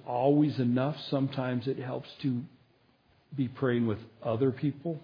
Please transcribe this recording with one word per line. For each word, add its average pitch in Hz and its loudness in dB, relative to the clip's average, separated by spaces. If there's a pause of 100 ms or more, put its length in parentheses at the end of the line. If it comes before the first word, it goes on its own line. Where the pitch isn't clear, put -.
always 135 4
enough. 127 2
Sometimes 131 -2
it 131 -2
helps 131 -8 (140)
to 127 0 (920)
be 131 -2
praying 120 2
with 104 0 (240)
other 123 2
people, 151 -4